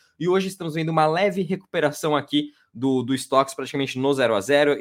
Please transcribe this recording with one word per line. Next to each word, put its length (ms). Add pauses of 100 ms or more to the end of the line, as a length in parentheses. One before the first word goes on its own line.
(200)
e 80
hoje 200
estamos 260
vendo 160
uma 160
leve 380
recuperação 720
aqui 360 (220)
do, 300
do 100
Stocks, 400
praticamente 460
no 160
zero 180
a 80
zero, 400